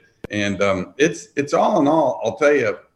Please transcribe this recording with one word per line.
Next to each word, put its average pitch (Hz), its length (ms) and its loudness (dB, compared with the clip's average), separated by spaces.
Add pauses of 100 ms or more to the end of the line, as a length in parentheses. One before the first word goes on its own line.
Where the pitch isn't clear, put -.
(320)
And, 101 300 -2
um, 95 360 -2
it's, 165 380 0
it's 143 180 -2
all 190 280 2
in 139 60 2
all, 147 360 0
I'll 113 140 -4
tell 147 160 4
you, 117 240 0 (180)